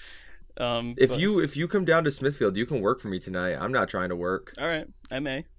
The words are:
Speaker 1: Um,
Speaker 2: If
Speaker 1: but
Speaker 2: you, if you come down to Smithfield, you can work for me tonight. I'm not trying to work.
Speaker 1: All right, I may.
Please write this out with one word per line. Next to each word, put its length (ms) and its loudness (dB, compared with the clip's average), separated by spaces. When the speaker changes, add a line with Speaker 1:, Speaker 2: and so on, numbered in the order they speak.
Speaker 1:
Um, 400 -2
Speaker 2:
If 140 8
Speaker 1:
but 100 0
Speaker 2:
you, 200 4
if 140 0
you 140 -2
come 160 0
down 200 6
to 60 2
Smithfield, 460 2
you 80 0
can 160 -2
work 220 2
for 60 -8
me 120 -2
tonight. 400 -2
I'm 120 -2
not 180 2
trying 180 -2
to 80 -2
work. 420 -2
Speaker 1:
All 80 -2
right, 200 -2
I 80 -4
may. 260 -4